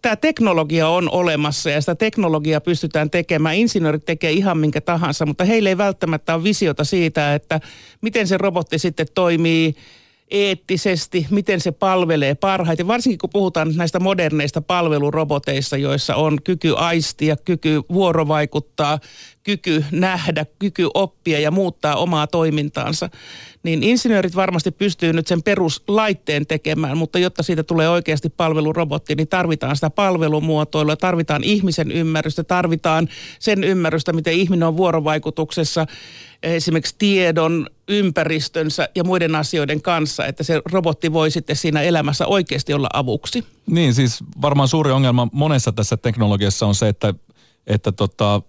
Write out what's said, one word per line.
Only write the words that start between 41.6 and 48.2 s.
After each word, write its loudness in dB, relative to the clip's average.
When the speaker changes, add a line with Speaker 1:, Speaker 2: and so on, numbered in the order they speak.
Speaker 1:
elämässä 0
oikeasti -2
olla 0
avuksi. -4
Speaker 2:
Niin, 4
siis 2
varmaan 4
suuri 2
ongelma 4
monessa 0
tässä -2
teknologiassa 0
on 2
se, 2
että, 0
että 0
tota 0